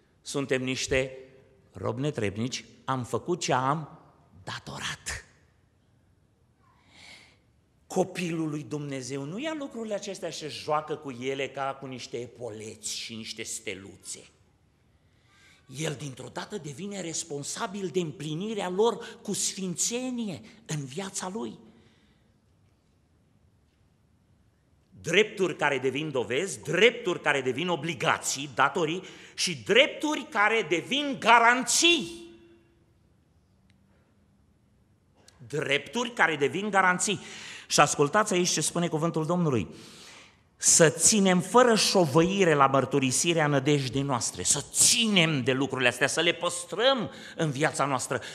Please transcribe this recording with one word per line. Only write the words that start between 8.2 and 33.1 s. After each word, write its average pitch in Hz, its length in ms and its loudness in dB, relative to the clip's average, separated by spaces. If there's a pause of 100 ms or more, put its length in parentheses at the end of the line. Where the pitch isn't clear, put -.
lui 151 140 -6
Dumnezeu 139 640 -8
nu 160 140 -8
ia 320 200 -6
lucrurile 226 360 -8
acestea 190 360 -8
și 156 180 -10
joacă 151 480 -4
cu 139 140 -10
ele 131 380 -4
ca 135 320 -6
cu 139 60 -14
niște 127 340 -10
epoleți 110 760 -12
și - 180 -10
niște 110 280 -10
steluțe. - 840 -12 (1500)
El 156 220 -4
dintr-o 131 340 -12
dată 196 260 -10
devine 170 420 -10
responsabil 175 920 -6
de 180 80 0
împlinirea 180 680 -6
lor 208 540 0
cu 208 100 -6
sfințenie 214 1080 -4 (260)
în 147 180 -6
viața 185 440 -8
lui. 226 300 -8 (3500)
Drepturi 185 540 2
care 143 220 2
devin 135 320 -2
dovezi, 131 520 -2
drepturi 175 580 2
care 143 200 2
devin 131 280 -2
obligații, 147 840 -2
datorii 151 480 2 (320)
și 175 220 -2
drepturi 262 720 2
care 214 380 2
devin 247 500 -2
garanții. 240 1080 4 (3250)